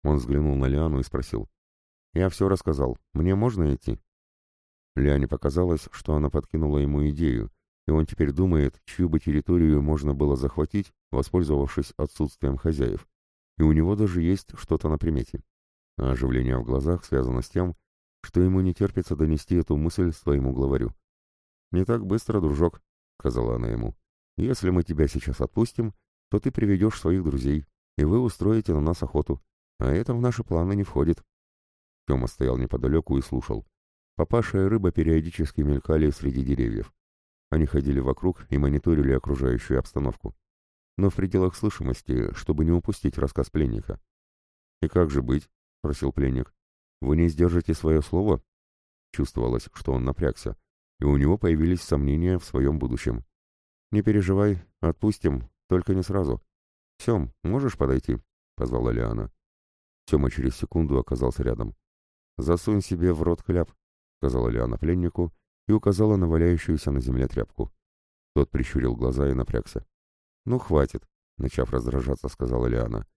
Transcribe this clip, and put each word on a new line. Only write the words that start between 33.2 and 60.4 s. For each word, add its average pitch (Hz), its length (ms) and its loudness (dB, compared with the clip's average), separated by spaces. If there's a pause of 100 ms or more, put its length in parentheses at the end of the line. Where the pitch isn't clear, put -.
слушал. 55 440 -6 (500)
Папаша - 420 0
и 95 80 2
рыба 98 260 2
периодически 80 680 0
мелькали 73 480 2
среди 67 340 -4
деревьев. 58 480 -2 (600)
Они 80 140 2
ходили 69 340 0
вокруг 67 480 -2
и - 80 -2
мониторили 71 560 2
окружающую 65 680 -2
обстановку. - 560 -6 (600)
Но 95 140 4
в - 60 -8
пределах 92 380 0
слышимости, 62 800 -4
чтобы 78 320 -2
не 82 60 2
упустить - 480 -2
рассказ 69 320 -2
пленника. 62 500 -4 (800)
«И 78 80 0
как 85 220 2
же 69 100 0
быть?» — 65 300 -2 (300)
спросил 69 340 -4
пленник. 64 400 -2 (480)
«Вы 73 120 2
не 85 140 4
сдержите 85 460 2
своё 78 260 2
слово?» 87 420 0 (680)
Чувствовалось, 60 640 -2
что - 180 -4
он 64 120 0
напрягся, 62 520 -4 (420)
и - 60 -4
у 71 140 6
него 76 180 4
появились 87 460 0
сомнения 78 560 0
в - 80 -8
своём 69 320 0
будущем. 60 440 -4 (680)
«Не 104 100 2
переживай, 98 600 2 (180)
отпустим, 82 720 0 (180)
только 90 260 2
не 92 80 0
сразу. 90 400 -2 (580)
Сём, 90 340 0 (100)
можешь 123 320 -2
подойти?» — 65 400 0 (400)
позвала 60 360 -2
Лиана. 57 380 -2 (800)
Сёма 67 220 4
через 65 260 -2